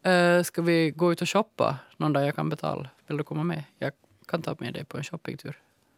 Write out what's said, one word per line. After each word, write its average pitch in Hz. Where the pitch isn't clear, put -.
Eh, 175
ska 170
vi 165
gå 170
ut 165
och 180
shoppa 139
någon 156
dag 143
jag 147
kan 151
betala? 147
Vill 151
du 151
komma 151
med? 165
Jag -
kan 170
ta -
med -
dig -
på -
en 147
shoppingtur. -